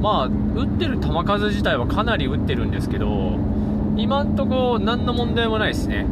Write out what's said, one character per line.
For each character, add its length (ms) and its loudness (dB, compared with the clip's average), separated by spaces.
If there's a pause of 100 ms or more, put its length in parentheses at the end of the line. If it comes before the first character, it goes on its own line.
ま 220 2
あ、 20 -2 (280)
撃 100 0
っ 20 -2
て 180 0
る 140 -2
弾 240 0
数 240 0
自 160 0
体 160 2
は 80 0
か 160 0
な 120 2
り 120 0
撃 80 0
っ 60 0
て 120 0
る 140 0
ん 20 -2
で 100 -2
す 100 -2
け 100 -2
ど、 400 0 (580)
今 260 0
ん 120 0
と 100 0
こ 340 2
何 280 0
の 80 0
問 180 0
題 140 2
も 100 0
な 80 0
い 40 2
で 40 -4
す 140 -2
ね。 240 -2